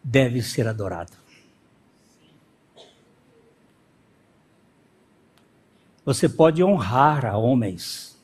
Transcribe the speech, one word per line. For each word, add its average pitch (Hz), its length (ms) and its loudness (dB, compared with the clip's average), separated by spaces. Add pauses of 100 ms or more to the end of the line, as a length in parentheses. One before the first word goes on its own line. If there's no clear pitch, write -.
deve 123 380 0
ser 117 260 -4
adorado. 92 460 -8 (4000)
Você 143 240 0
pode 165 360 2
honrar 139 640 2
a 104 120 -2
homens 113 880 -2